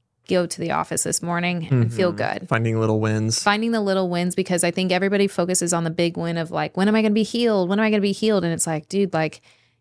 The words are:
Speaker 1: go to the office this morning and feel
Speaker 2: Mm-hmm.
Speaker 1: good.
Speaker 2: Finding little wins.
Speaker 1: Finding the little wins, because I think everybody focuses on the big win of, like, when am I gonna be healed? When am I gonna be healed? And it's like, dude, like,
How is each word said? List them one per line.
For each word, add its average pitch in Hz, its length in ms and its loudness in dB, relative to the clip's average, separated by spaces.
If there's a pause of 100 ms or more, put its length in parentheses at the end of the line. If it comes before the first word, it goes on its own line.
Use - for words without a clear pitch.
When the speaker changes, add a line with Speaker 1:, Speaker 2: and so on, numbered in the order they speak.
(280)
Speaker 1:
go 180 180 0
to - 140 -10
the 170 120 -4
office 160 300 -2
this 165 200 -4
morning 175 480 -4
and 117 220 2
feel 104 200 0
Speaker 2:
Mm-hmm. 104 280 -4
Speaker 1:
good. - 80 -16
Speaker 2:
Finding 113 300 0
little 110 220 2
wins. 110 420 0
Speaker 1:
Finding 220 300 0
the 226 80 0
little 190 280 0
wins, 175 260 -2
because 180 300 0
I 175 60 2
think 185 220 0
everybody 196 360 2
focuses 175 440 0
on 170 120 2
the 165 60 -2
big 170 260 0
win 170 200 -4
of, 165 140 -4
like, 156 260 -4
when 190 120 2
am 214 60 4
I 220 80 4
gonna 214 120 4
be 220 80 4
healed? 214 460 2
When 202 100 2
am 220 60 2
I 220 60 2
gonna 214 120 2
be 196 100 2
healed? 202 320 2
And 170 80 0
it's 165 140 -2
like, 156 220 -4
dude, 196 260 0
like, 156 260 -2 (400)